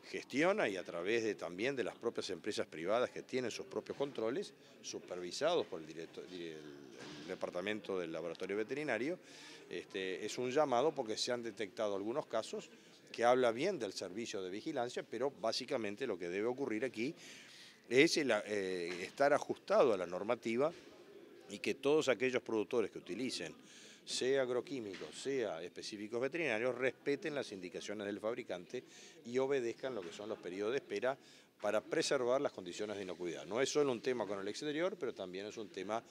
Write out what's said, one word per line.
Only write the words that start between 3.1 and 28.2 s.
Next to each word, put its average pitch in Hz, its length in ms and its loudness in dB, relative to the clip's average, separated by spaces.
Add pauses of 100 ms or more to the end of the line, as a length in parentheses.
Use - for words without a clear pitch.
que - 120 -10
tienen 127 280 -2
sus - 160 -8
propios - 320 -6
controles, 139 540 -2 (300)
supervisados 95 840 -2
por 85 140 -8
el 78 60 -12
directo-, 80 380 -10
el 82 380 -10 (600)
el 80 60 -10
departamento 92 720 -2
del 85 140 -2
laboratorio 85 440 -4
veterinario, 131 600 -2 (500)
este, 92 560 -4
es 107 140 -4
un 127 120 0
llamado 139 440 4
porque 110 220 -2
se - 160 0
han 120 100 0
detectado 104 540 -2
algunos 113 300 -2
casos 117 440 -4 (420)
que 113 120 2
habla 123 280 8
bien 160 260 0
del 104 140 -2
servicio 101 500 -6
de 92 80 -4
vigilancia, 123 520 -4
pero 127 280 -2 (100)
básicamente 113 640 0
lo 101 120 -2
que 87 100 -4
debe 98 180 0
ocurrir 123 380 0
aquí 123 300 -2 (720)
es 139 280 10
el, 147 140 4
eh, 95 600 2 (120)
estar 139 300 4
ajustado 139 640 4
a - 20 4
la 90 100 0
normativa 113 680 0 (760)
y 101 100 -8
que - 160 0
todos 143 340 4
aquellos 123 340 4
productores 110 480 2
que - 80 -10
utilicen, 92 560 -4 (500)
sea 131 380 4
agroquímicos, 110 720 -2
sea 110 480 0
específicos 104 580 -6
veterinarios, 127 560 2
respeten 139 580 0
las 131 180 -2
indicaciones 101 540 -6
del 101 140 -2